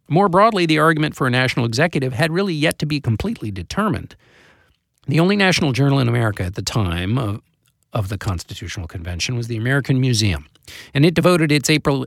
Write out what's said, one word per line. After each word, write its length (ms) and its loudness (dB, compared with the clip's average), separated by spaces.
More 200 4
broadly, 360 4
the 140 2
argument 380 2
for 100 0
a 40 2
national 360 0
executive 460 0
had 200 -2
really 220 -2
yet 240 0
to 80 -4
be 140 -2
completely 500 -4
determined. 640 -6
The 120 2
only 160 2
national 360 2
journal 260 2
in 100 2
America 360 0
at 100 -6
the 80 -8
time 560 -2
of, 240 -6
of 180 -4
the 80 -6
Constitutional 680 -8
Convention 480 -8
was 140 -6
the 80 -6
American 440 0
Museum, 460 0
and 100 4
it 100 4
devoted 360 4
its 180 0
April 380 0